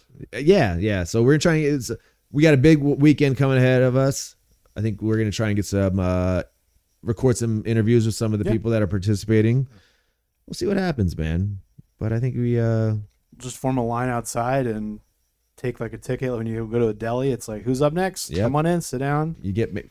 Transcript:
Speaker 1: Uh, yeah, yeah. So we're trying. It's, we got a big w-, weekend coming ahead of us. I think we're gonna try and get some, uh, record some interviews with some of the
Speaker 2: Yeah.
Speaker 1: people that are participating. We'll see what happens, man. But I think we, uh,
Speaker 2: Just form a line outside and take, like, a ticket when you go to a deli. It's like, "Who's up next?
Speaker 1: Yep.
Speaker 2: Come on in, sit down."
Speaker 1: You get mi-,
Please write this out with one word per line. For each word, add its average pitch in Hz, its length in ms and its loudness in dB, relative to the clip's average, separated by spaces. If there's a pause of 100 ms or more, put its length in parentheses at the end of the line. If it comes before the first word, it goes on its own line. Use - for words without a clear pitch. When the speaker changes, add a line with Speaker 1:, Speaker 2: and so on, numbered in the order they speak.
(340)
Speaker 1:
Uh, - 60 -10
yeah, 147 380 4
yeah. 98 280 0
So 113 180 0
we're 139 140 6
trying. 156 260 2
It's, 143 260 -2 (420)
we 143 120 2
got 160 100 6
a 139 40 6
big 151 220 6
w-, 139 180 2
weekend 139 400 4
coming 135 200 2
ahead 127 240 4
of 127 140 2
us. 135 400 0 (400)
I - 60 -6
think 104 200 -4
we're 110 160 0
gonna 107 140 0
try 110 160 -2
and 104 80 0
get 101 100 -2
some, 98 360 0
uh, 90 420 0 (580)
record 120 360 0
some 113 280 -2
interviews 113 400 2
with 110 100 -2
some 110 180 -2
of 107 60 -2
the 101 60 -2
Speaker 2:
Yeah. 107 60 -2
Speaker 1:
people 113 200 -2
that 110 100 2
are 104 60 0
participating. 107 800 0 (760)
We'll - 100 -14
see - 120 -6
what 202 80 -2
happens, 127 420 -2
man. 87 420 -2 (380)
But 110 140 -4
I 113 80 -2
think 123 160 -4
we, 120 240 -2
uh, 113 360 0 (420)
Speaker 2:
Just 123 200 -14
form 131 200 -2
a 120 80 -2
line 120 240 -4
outside 123 580 -2
and 107 320 -6 (560)
take, - 240 -8
like, 113 140 -8
a 113 40 -14
ticket 127 360 -6
when 113 120 -4
you 113 240 -6
go 113 100 -2
to 117 100 2
a 107 40 -2
deli. 120 380 -2
It's 117 160 -6
like, 107 160 -10
"Who's 127 180 -2
up 147 120 2
next? 180 380 -4
Speaker 1:
Yep. 87 160 -2
Speaker 2:
Come 131 100 0
on 156 80 0
in, 170 160 0
sit - 160 -8
down." 147 440 -4
Speaker 1:
You 98 120 -6
get 107 200 -2
mi-, 98 180 -8